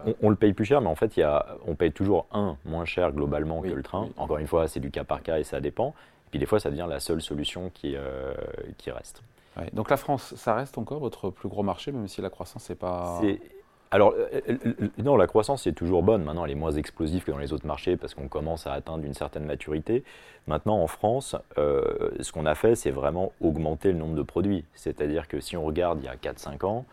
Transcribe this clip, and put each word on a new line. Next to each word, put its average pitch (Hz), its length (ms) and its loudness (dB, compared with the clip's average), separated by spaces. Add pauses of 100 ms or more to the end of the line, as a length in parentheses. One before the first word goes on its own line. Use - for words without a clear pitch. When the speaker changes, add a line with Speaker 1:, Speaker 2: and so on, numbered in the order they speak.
Speaker 1:
On, 110 40 0
on, 110 120 2
on 107 80 8
le 104 60 6
paye 104 160 6
plus 107 120 0
cher, 139 160 6
mais 113 60 2
en 80 80 4
fait, 107 220 0
il 92 40 6
y - 40 8
a, 73 320 2 (100)
on 82 80 0
paye 82 160 4
toujours, 98 400 2
un, 101 340 -2
moins 80 200 -4
cher 87 260 2
globalement 73 480 0
Speaker 2:
Oui, 90 120 -4
Speaker 1:
que 78 40 -2
le 69 80 -4
train. 92 200 -4
Speaker 2:
oui. - 140 -8
Speaker 1:
Encore 73 220 -2
une 78 80 -4
fois, 80 220 2
c'est - 100 -8
du 67 140 -6
cas 76 100 -4
par 73 200 -4
cas 80 160 0
et 76 40 0
ça 71 180 -6
dépend. 73 280 -2
Et - 420 -20
puis - 80 -4
des 67 80 0
fois, 107 140 4
ça 78 100 -2
devient 76 180 -4
la 73 120 -4
seule 80 220 -2
solution 76 520 -6
qui, 69 220 -6
euh, 67 360 -6 (440)
qui - 160 -10
reste. - 300 -14 (340)
Speaker 2:
Ouais. 87 160 -2
Donc - 180 0
la 143 60 6
France, - 400 -2
ça 117 180 2
reste 131 240 -4
encore 127 220 -6
votre 110 300 -4
plus 98 180 -8
gros 101 160 -2
marché, 95 260 -2
même 120 160 -4
si 95 140 -10
la 95 100 -4
croissance - 380 -14
n'est 87 80 -6
pas 87 460 -4
Speaker 1:
C'est, 101 180 2 (500)
alors, 104 280 8
euh, 131 320 0
euh, 123 60 2 (100)
euh, 113 220 0 (100)
non, 131 180 4
la 92 100 8
croissance 123 400 2
est 92 60 2
toujours 87 300 2
bonne. 104 200 6
Maintenant, 80 220 -4
elle 73 60 -2
est 69 40 -2
moins 76 180 -2
explosive 78 520 -2
que - 60 -4
dans 69 80 -2
les 71 160 -4
autres 71 120 -4
marchés 76 300 0
parce 69 160 -6
qu'on 69 160 -10
commence 78 380 -4
à 69 80 -4
atteindre 80 280 -6
une 71 120 -6
certaine 76 320 -6
maturité. 78 580 -2 (420)
Maintenant, 90 360 0
en 82 40 2
France, 117 500 0 (200)
euh, 71 540 2 (100)
ce - 100 -8
qu'on 80 140 -4
a 78 100 4
fait, 110 200 4
c'est 80 160 -2
vraiment 76 500 0
augmenter 78 500 2
le 87 80 2
nombre 80 160 -4
de 73 80 0
produits. 90 520 0
C'est-à-dire 76 520 -2
que 73 140 -6
si - 160 -8
on 80 80 -2
regarde 80 380 0
il - 20 -8
y 65 40 -10
a 64 80 -12
quatre, - 220 -8
cinq - 260 -8
ans, 113 280 0